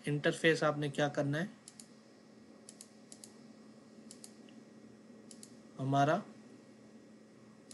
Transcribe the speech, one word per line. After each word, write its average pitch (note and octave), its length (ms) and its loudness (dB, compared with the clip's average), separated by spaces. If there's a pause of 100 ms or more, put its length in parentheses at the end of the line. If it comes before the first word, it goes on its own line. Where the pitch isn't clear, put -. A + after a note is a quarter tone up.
interface D#3 560 2
आपने D3 260 2
क्या D3 180 2
करना C#3+ 300 0
है, F#3+ 280 -6 (4000)
हमारा C#3 440 4 (1500)